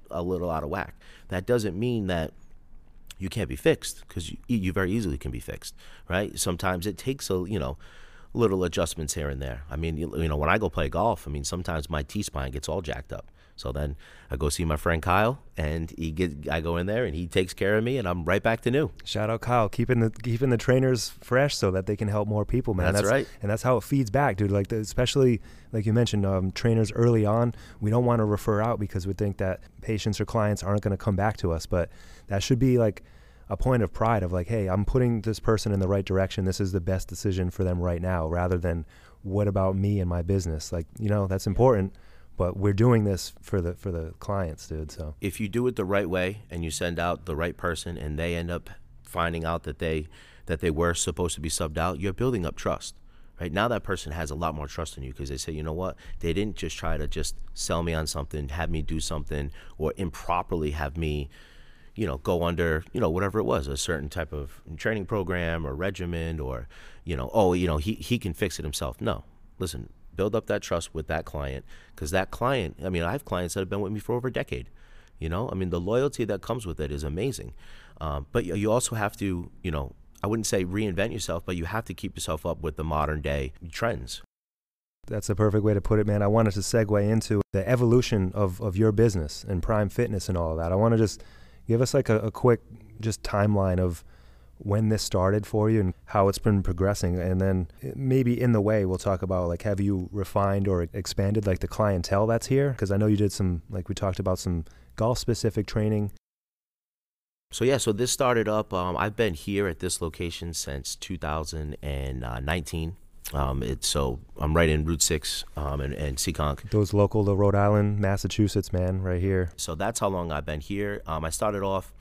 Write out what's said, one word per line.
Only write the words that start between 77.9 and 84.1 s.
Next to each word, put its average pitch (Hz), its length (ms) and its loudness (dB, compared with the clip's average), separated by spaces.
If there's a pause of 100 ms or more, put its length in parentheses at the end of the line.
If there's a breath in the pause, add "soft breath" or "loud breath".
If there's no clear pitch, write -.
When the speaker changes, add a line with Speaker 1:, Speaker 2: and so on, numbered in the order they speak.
Speaker 1:
Um, 73 320 -4
but - 140 0
you, 85 100 -2
you 104 160 2
also 120 240 0
have 104 220 -2
to, 92 340 -4 (100)
you 90 100 -4
know, 71 200 -4 (320)
I 98 40 -2
wouldn't 110 200 -2
say 98 160 0
reinvent 98 480 -2
yourself, 87 340 -4
but 92 120 -4
you 82 80 -4
have 107 200 -4
to 95 80 -8
keep 90 220 -8
yourself - 300 -4
up 80 160 -2
with 80 160 -4
the 78 80 -4
modern 76 340 0
day 71 320 -2 (180)
trends. 82 520 -6 (880)